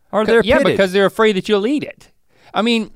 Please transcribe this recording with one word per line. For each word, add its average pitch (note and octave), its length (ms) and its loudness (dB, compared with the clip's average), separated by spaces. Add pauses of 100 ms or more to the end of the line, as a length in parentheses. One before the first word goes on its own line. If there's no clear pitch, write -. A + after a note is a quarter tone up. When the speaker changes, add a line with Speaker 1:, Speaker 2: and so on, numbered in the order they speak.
(120)
Speaker 1:
Or G#3+ 140 -2
Speaker 2:
C-, G#3+ 60 0
Speaker 1:
they're A3+ 120 4
Speaker 2:
yeah, B3 140 2
Speaker 1:
pitted. C#4 160 2
Speaker 2:
because F#3+ 180 0
they're G3 140 2
afraid G#3+ 320 0
that F#3 100 -6
you'll G#3 200 0
eat C#4+ 160 -2
it. - 280 -18 (420)
I F#3 80 -2
mean, A3+ 340 -2